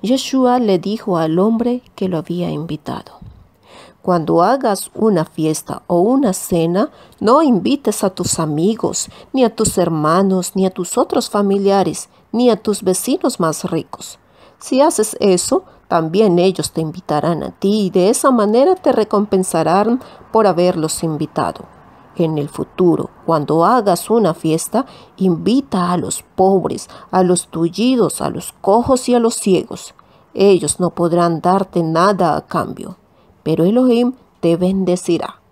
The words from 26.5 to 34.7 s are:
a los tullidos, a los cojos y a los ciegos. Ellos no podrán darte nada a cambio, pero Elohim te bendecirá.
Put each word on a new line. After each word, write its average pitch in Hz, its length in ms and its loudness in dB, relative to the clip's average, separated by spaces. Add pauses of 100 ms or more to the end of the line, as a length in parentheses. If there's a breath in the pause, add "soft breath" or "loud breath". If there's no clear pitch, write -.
a 185 140 2
los 180 240 0
tullidos, 202 720 -2
a - 80 -2
los - 320 -10
cojos 240 480 2
y 247 60 4
a 240 40 4
los 233 140 0
ciegos. - 600 -2 (400 soft breath)
Ellos 190 440 2
no 175 120 0
podrán 170 500 0
darte 185 400 0
nada 165 560 2
a - 80 -8
cambio, - 520 -8 (440 soft breath)
pero 165 220 0
Elohim 240 500 2 (280)
te 170 160 2
bendecirá. 180 840 -2 (100)